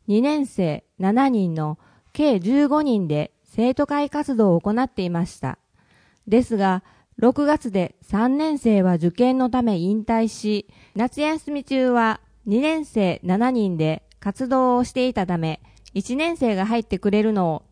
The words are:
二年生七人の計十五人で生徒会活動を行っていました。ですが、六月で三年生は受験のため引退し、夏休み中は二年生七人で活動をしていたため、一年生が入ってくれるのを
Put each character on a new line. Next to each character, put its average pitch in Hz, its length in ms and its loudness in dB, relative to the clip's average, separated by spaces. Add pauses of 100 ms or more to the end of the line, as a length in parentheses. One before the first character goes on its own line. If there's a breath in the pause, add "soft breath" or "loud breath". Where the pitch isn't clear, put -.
二 208 140 2
年 285 260 0
生 165 380 -4 (140)
七 226 320 2
人 190 240 0
の 156 240 -4 (340 soft breath)
計 285 280 2
十 269 280 2
五 302 140 2
人 214 260 0
で 147 240 -2 (100)
生 247 320 -2
徒 285 120 0
会 294 240 -2
活 294 260 -4
動 202 180 4
を 170 60 2
行 208 120 -4 (100)
っ 262 60 -2
て - 120 -10
い 180 80 -2
ま 175 160 -2
し - 160 -14
た。 - 180 -8 (680 soft breath)
で 226 160 4
す 226 160 -4
が、 190 260 0 (320 soft breath)
六 262 300 2
月 294 240 0
で 190 320 -2
三 240 340 0
年 302 220 -2
生 214 240 4
は 180 120 4
受 170 180 0
験 254 260 2
の 254 100 0
た 247 140 0
め 214 160 0
引 208 260 -2
退 226 240 0
し、 208 400 -4 (260 soft breath)
夏 247 280 -4
休 311 280 -4
み 285 140 -6
中 254 260 0
は 226 300 0 (240)
二 214 160 0
年 311 240 -2
生 190 400 -2
七 202 260 2
人 202 280 0
で 156 240 -2 (180)
活 202 280 -4
動 254 280 2
を 247 80 2
し - 80 -10
て 254 160 0
い 247 60 -4
た 190 120 -2
た 175 120 -2
め、 160 220 -4 (340 soft breath)
一 214 220 -4
年 330 200 -2
生 226 180 0
が 190 120 -2
入 226 140 0
っ 220 40 -6
て 190 140 -4
く 202 120 0
れ 208 120 2
る 220 100 2
の 175 220 0
を - 180 -8